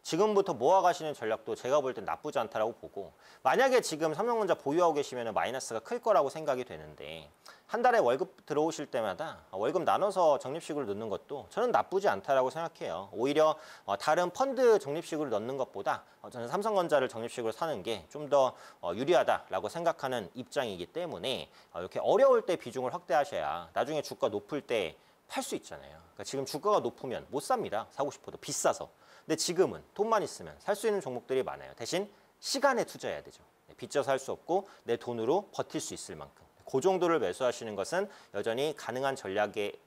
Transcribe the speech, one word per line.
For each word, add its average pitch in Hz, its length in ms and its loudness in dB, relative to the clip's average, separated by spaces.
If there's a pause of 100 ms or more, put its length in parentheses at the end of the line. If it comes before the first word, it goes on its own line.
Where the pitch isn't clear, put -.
지금부터 190 520 2
모아가시는 156 600 4
전략도 110 400 -2
제가 135 260 2
볼 131 140 -2
땐 101 100 -8
나쁘지 143 320 -4
않다라고 117 360 0
보고, 87 400 -12 (280)
만약에 233 400 6
지금 156 320 -2
삼성전자 214 400 0
보유하고 160 400 2
계시면은 123 400 -2
마이너스가 110 460 -2
클 240 200 -6
거라고 180 300 4
생각이 139 340 -2
되는데 76 680 -12 (340)
한 226 160 -4
달에 240 160 6
월급 139 480 2
들어오실 151 460 -2
때마다 117 480 -4 (100)
월급 127 320 0
나눠서 165 560 4
적립식으로 147 480 -6
넣는 104 240 -4
것도 107 400 -8
저는 233 220 0
나쁘지 196 360 2
않다라고 135 440 2
생각해요. 120 640 -8
오히려, 147 420 4 (300)
어, 101 120 0
다른 170 320 2
펀드 247 480 4
적립식으로 151 520 -4
넣는 113 280 -2
것보다, 123 460 -4 (180)
어, 107 80 -16
저는 117 200 -8
삼성전자를 170 600 2
적립식으로 113 420 -4
사는 147 300 -4
게 101 280 -6
좀 147 200 -10
더, 135 240 6 (280)
어, 87 120 -4
유리하다라고 107 760 2
생각하는 139 680 -2
입장이기 117 500 -4
때문에, 117 640 -6 (240)
어, 82 60 -8
이렇게 92 200 -6
어려울 226 460 4
때 180 120 0
비중을 127 360 -6
확대하셔야 87 800 -2
나중에 139 300 -2
주가 - 260 -2
높을 104 320 -4
때 95 360 -2 (300)
팔 - 160 -6
수 - 120 -6
있잖아요. 71 340 -12
그러니까 78 340 -18
지금 135 220 -6
주가가 185 340 0
높으면 117 500 -6
못 127 100 -4
삽니다. 147 520 -4
사고 139 200 -4
싶어도 - 260 -16
비싸서. - 520 -2 (360)
근데 160 100 0
지금은 156 480 0 (120)
돈만 214 260 2
있으면 87 380 -10
살 202 160 0
수 208 120 -8
있는 208 140 2
종목들이 131 420 -2
많아요. 139 300 -8
대신 175 380 -4 (280)
시간에 262 440 2
투자해야 95 400 -6
되죠. - 200 -20 (240)
네, - 80 -20
빚져서 135 360 -2
할 135 80 4
수 - 120 -8
없고 180 360 -2 (160)
내 117 140 0
돈으로 123 540 0
버틸 - 300 -6
수 - 120 -10
있을 87 220 -12
만큼 73 300 -18 (240)
그 135 100 0
정도를 170 400 4
매수하시는 113 560 0
것은 170 340 -2 (240)
여전히 117 420 0
가능한 131 400 -2
전략에 104 720 -2